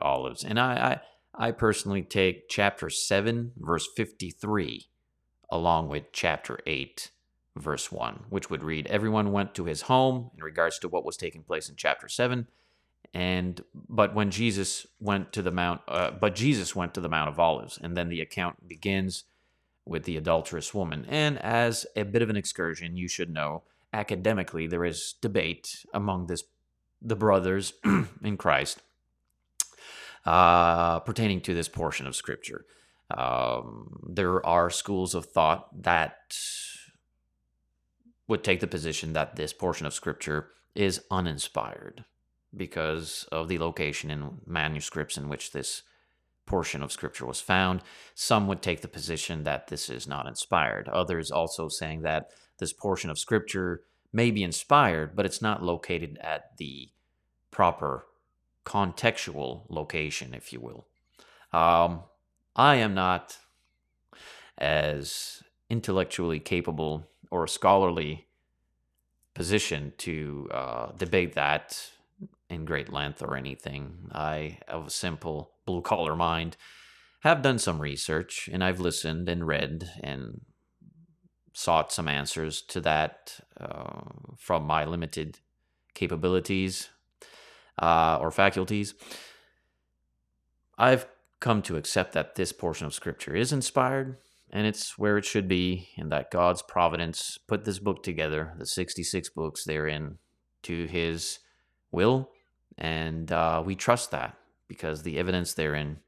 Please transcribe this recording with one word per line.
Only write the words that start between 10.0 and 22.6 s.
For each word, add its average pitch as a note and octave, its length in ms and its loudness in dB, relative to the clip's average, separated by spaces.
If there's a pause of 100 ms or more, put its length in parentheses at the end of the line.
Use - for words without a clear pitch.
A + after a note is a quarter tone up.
in D#2 60 -16
regards E2 380 2
to F2+ 80 -4
what E2+ 180 -2
was E2 100 -4
taking D#2+ 280 -8
place D#2 260 -4
in C#2+ 60 -18
chapter - 320 0
seven, B2 400 0 (640)
and, F2+ 480 0 (260)
but G#2+ 260 4
when G#2 160 2
Jesus G2 560 -2 (120)
went G2+ 340 -2
to G#2 100 -2
the F2 100 0
Mount, F2 360 0
uh, E2+ 220 0
but G2 240 0
Jesus A2 420 0
went F2 180 -2
to F#2+ 60 -4
the E2+ 80 -4
Mount D#2 220 2
of D2+ 100 -2
Olives, D#2 400 2
and E2+ 160 -6
then F2 120 -2
the E2+ 120 -4
account - 480 -6
begins F#2+ 560 -2 (600)
with E2+ 180 -4
the E2 120 -4
adulterous D#2+ 580 0
woman. D#2+ 340 -4
And D3+ 300 0
as A#2 480 2 (100)
a G#2+ 80 0
bit G#2 180 2
of A2 80 2
an G#2 60 0
excursion, E2+ 600 -4